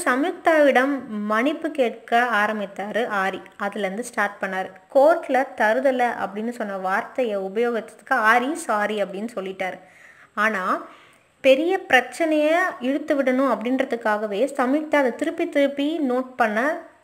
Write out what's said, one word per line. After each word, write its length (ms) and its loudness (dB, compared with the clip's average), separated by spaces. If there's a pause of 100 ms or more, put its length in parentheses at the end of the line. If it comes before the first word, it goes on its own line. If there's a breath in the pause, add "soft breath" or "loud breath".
சம்யுக்தாவிடம் 1000 4
மன்னிப்பு 640 0
கேட்க 560 0 (180)
ஆரம்பித்தாரு 640 -4
ஆரி. 340 -2 (180)
அதுலேருந்து 400 -4
ஸ்டார்ட் 420 -2
பண்ணாரு. 280 -4 (260)
கோர்ட்ல 600 6
தருதலை 540 2 (140)
அப்படின்னு 260 -6
சொன்ன 280 -6
வார்த்தையை 600 -2
உபயோகித்ததுக்கு 720 -4
ஆரி 440 4
சாரி 500 -2
அப்படின்னு 320 -6
சொல்லிட்டாரு. 440 -6 (540 loud breath)
ஆனா, 520 0 (560 loud breath)
பெரிய 380 -4
பிரச்சனையை 800 0 (200)
இழுத்து 440 -2
விடணும் 340 0
அப்படின்றதுக்காகவே 880 -2
சம்யுக்தா 500 -2
அதை 200 2
திருப்பி 340 -4
திருப்பி 500 0 (100)
நோட் 160 -2 (100)
பண்ண 420 0 (260)